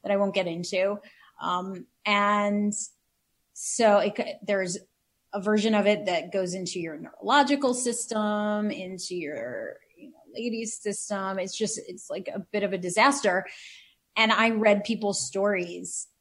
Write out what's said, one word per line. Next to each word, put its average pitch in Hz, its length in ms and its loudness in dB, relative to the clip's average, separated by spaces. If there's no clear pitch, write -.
that 202 80 -2
I 202 60 4
won't 196 180 2
get 185 120 2
into. 185 500 -2
Um, 180 460 -4
and 208 680 2
so 208 460 4
it 202 180 0
c-, - 160 -4
there's 185 320 -2
a 202 80 -6
version 214 360 2
of 202 120 4
it 208 200 2
that 175 260 -2
goes 185 200 -2
into 185 280 -6
your 160 160 -6
neurological 262 760 2
system, 208 960 -2
into 185 460 -8
your, 120 640 -6
you 214 140 -20
know, - 80 -20
ladies' 226 420 -6
system. 196 600 -4
It's 185 180 -4
just, - 300 -2
it's, - 220 -16
like, 165 180 -6
a - 120 -8
bit 202 240 -2
of 190 100 0
a 190 40 -2
disaster. 190 680 2
And 220 160 4
I 220 160 4
read 214 340 4
people's 208 420 -2
stories. 180 800 -2